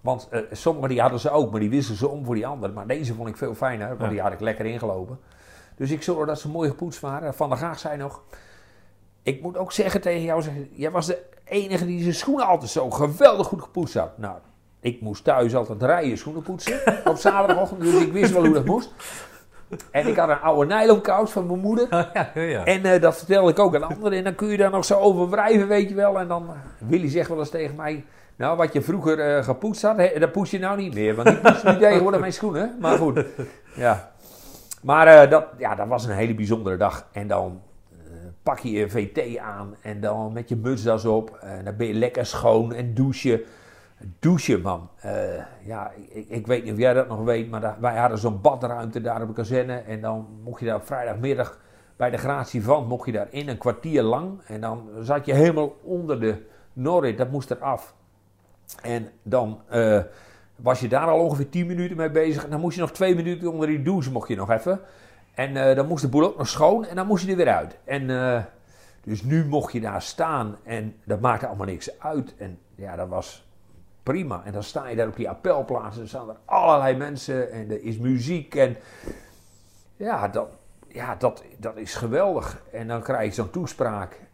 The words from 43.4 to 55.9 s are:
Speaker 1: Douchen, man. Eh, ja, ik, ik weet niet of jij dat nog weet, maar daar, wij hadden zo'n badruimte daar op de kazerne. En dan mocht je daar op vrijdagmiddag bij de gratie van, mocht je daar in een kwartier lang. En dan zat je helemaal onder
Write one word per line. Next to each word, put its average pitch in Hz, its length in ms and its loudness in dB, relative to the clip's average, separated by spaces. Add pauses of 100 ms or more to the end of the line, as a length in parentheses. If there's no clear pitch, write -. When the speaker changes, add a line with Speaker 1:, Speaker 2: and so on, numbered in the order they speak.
Speaker 1:
Douchen, 143 420 2
man. 90 280 -6 (100)
Eh, 104 120 -10 (520)
ja, 101 280 -10 (180)
ik, 107 200 -16
ik 110 180 -8
weet 120 160 0
niet 110 100 -8
of 104 60 -4
jij 123 140 6
dat 127 140 2
nog 110 160 -6
weet, 117 260 0
maar 110 120 -6
daar, 107 180 -4
wij 117 180 0
hadden 117 200 2
zo'n 104 240 -2
badruimte 120 600 -2
daar 113 200 -6
op 113 60 -6
de 107 60 -10
kazerne. 123 440 -4
En 110 240 -10
dan 110 260 -8 (160)
mocht 120 160 -14
je 120 60 -8
daar 110 100 -2
op 101 100 -8
vrijdagmiddag 123 760 -4 (360)
bij 123 140 0
de 120 80 -4
gratie 131 460 -4
van, 131 240 2
mocht 120 180 -6
je 127 60 -4
daar 101 180 -2
in 143 200 -10
een 113 80 -6
kwartier 131 460 0
lang. 165 420 -2
En 110 160 -12
dan 113 280 -10 (100)
zat 139 260 -4
je 143 80 0
helemaal 151 500 4
onder 165 360 -4